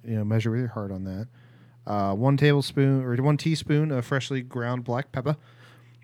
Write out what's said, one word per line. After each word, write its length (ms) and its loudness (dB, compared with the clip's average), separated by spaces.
know, 200 -2
measure 280 2
with 80 0
your 80 -2
heart 240 -8
on 100 -8
that. 240 -8
Uh, 280 0
one 220 4
tablespoon 680 4
or 140 -2
one 220 2
teaspoon 520 0
of 140 -2
freshly 380 -2
ground 420 -4
black 280 -4
pepper, 220 -2